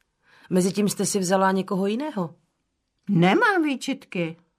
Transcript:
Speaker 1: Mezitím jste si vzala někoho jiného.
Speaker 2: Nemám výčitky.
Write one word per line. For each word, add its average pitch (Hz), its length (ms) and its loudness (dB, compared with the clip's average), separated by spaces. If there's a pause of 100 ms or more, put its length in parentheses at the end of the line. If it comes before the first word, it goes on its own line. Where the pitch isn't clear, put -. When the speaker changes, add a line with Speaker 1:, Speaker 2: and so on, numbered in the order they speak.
(500)
Speaker 1:
Mezitím 190 380 2
jste 190 180 -4
si 208 120 -2
vzala 190 340 2
někoho 190 340 -2
jiného. 220 480 -6 (720)
Speaker 2:
Nemám 311 540 4
výčitky. 254 760 -4 (220)